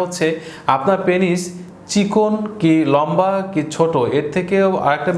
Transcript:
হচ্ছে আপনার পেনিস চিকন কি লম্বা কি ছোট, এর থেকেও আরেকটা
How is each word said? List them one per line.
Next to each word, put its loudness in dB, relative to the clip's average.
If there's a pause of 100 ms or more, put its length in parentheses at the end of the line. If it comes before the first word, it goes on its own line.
হচ্ছে -4 (420)
আপনার 2
পেনিস 2 (520)
চিকন 2 (280)
কি 4 (220)
লম্বা 2 (220)
কি -2 (120)
ছোট, 0 (240)
এর -2
থেকেও 0 (180)
আরেকটা 0